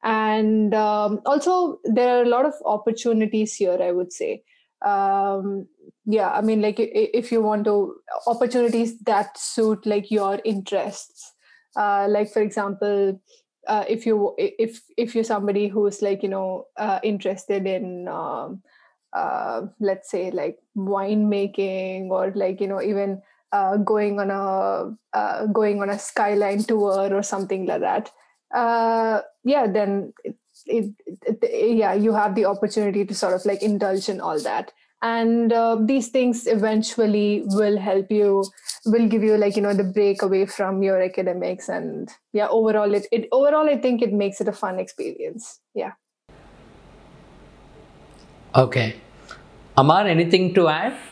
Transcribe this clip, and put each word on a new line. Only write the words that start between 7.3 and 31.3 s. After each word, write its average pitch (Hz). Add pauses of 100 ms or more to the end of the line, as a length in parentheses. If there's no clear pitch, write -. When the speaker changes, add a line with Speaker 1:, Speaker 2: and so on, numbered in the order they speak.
Speaker 1:
you 226
want 214
to, 208 (300)
opportunities 233
that 208
suit, 214
like, 208
your 202
interests. - (440)
Uh, 202
like, 208
for 220
example, 202 (460)
uh, 208
if 226
you, 214
i-, 202
if, 226 (160)
if 233
you're 226
somebody 208
who's, 202
like, 196
you 196
know, 190 (120)
uh, 202
interested 196
in, 180
um, 160 (500)
uh, - (180)
let's 190
say, 185
like, 160 (180)
winemaking, 196
or, 185
like, 190
you 202
know, 196
even, 196 (320)
uh, 196
going 208
on 196
a, 196
uh, 208
going 208
on 196
a 208
skyline 208
tour 202
or 196
something 196
like 180
that, 190 (420)
uh, 226 (220)
yeah, 262
then 196 (100)
it, - (300)
it, 214 (320)
it, 226